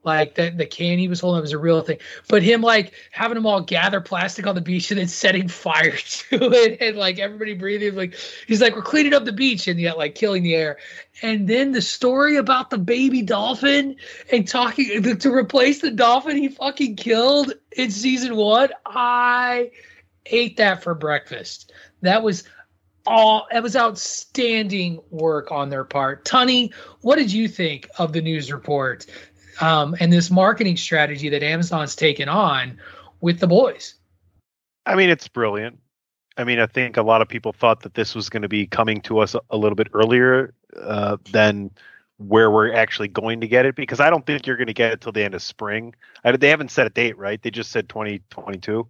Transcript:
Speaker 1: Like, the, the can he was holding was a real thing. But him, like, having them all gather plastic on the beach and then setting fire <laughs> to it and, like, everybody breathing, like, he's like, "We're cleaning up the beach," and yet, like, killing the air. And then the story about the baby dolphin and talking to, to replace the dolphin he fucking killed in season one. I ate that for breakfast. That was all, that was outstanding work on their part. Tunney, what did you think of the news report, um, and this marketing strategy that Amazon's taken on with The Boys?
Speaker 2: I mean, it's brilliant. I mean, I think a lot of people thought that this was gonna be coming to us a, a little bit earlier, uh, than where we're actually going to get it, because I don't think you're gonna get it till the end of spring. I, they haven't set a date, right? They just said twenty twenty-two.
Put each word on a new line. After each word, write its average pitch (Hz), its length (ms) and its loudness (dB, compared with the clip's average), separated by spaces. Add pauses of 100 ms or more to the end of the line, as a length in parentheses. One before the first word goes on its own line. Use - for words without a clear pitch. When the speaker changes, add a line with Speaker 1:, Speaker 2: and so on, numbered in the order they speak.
Speaker 1:
Like, 151 320 -2
the, 170 160 -2
the 170 140 -2
can 175 340 -2
he 185 80 0
was 175 120 -4
holding 175 220 0
was 151 100 -6
a 151 60 -4
real 160 240 2
thing. 160 160 -4 (300)
But 208 160 4
him, 226 180 4
like, 220 320 2 (160)
having 233 260 -4
them 220 120 -2
all 202 140 2
gather 190 380 -2
plastic 185 460 -6
on 202 80 0
the 180 80 -2
beach 180 300 -4
and 202 80 0
then 185 80 -2
setting 185 400 0
fire 160 440 0
<laughs> - 140 -8 (240)
to 240 220 2
it 226 300 4
and, 220 160 -2
like, 185 200 -2
everybody 208 380 -8
breathing, 202 400 -4
like, 185 200 -6 (300)
he's 220 160 2
like, 233 140 4
"We're 220 80 -10
cleaning 294 320 2
up 240 100 2
the 233 60 -6
beach," 233 360 -2
and 170 120 -2
yet, 170 180 -2
like, 156 160 -4
killing 196 300 0
the 165 100 0
air. 156 240 -2 (460)
And 214 240 -2
then 262 240 2
the 240 100 0
story 269 540 0
about 254 340 0
the 247 80 -4
baby 247 460 0
dolphin 262 720 0 (360)
and 220 160 2
talking 247 540 -2
to, 220 140 0
to 269 160 2
replace 262 500 2
the 311 80 -2
dolphin 254 480 2
he 277 100 0
fucking 269 480 -4
killed 262 580 2 (180)
in 254 180 -4
season 240 460 -2
one. 220 340 4 (160)
I 247 840 -2 (560)
ate 240 300 -2
that 196 260 0
for 175 100 -4
breakfast. 147 800 -8 (300)
That 202 220 2
was 196 200 -2 (640)
all, 214 460 4
that 233 120 -2
was 240 120 -6
outstanding 208 1300 -2
work 156 420 -2
on 143 180 -4
their 135 140 -6
part. 139 420 -4
Tunney, 247 480 2 (280)
what 254 160 4
did 233 140 0
you 220 160 0
think 156 500 -6
of 160 160 -2
the 165 80 -2
news 156 300 -4
report, 139 560 -4 (520)
um, 160 400 0
and 170 140 4
this 175 160 4
marketing 190 480 2
strategy 147 520 -2
that 143 120 -2
Amazon's 160 540 -2
taken 143 340 0
on 143 480 -2 (420)
with 170 200 0
The 185 80 2
Boys? - 480 2 (880)
Speaker 2:
I 190 100 0
mean, 190 140 4
it's - 180 0
brilliant. 110 520 -4 (580)
I 127 60 -4
mean, 120 160 0
I 110 80 4
think 123 280 -4
a 117 60 2
lot 110 220 4
of - 40 0
people 113 260 -8
thought 113 280 2
that - 140 -16
this 110 180 -4
was 107 160 -10
gonna 104 180 -6
be 101 200 -2
coming 110 340 -2
to 110 160 -2
us 107 160 2
a, 120 160 -4
a 110 80 -4
little 107 180 0
bit 107 180 -2
earlier, 123 600 2 (260)
uh, 104 380 -4 (140)
than 104 400 2 (460)
where 107 340 4
we're 110 200 4
actually 113 360 0
going 113 340 -6
to 117 60 -6
get 123 180 4
it, 135 100 0
because 135 240 -8
I 147 120 6
don't 156 160 0
think 147 180 -4
you're 127 120 -4
gonna 117 160 -6
get 113 200 0
it - 80 -10
till 113 100 -10
the 104 120 -2
end 101 100 -4
of 107 80 -10
spring. 110 540 -10 (280)
I, 123 140 4
they 135 120 6
haven't 151 200 2
set 131 160 2
a 110 60 -4
date, 117 260 -2
right? 101 240 -6
They 117 80 -6
just 110 220 -10
said 107 180 -4
twenty 104 400 -8
twenty-two. 104 600 -8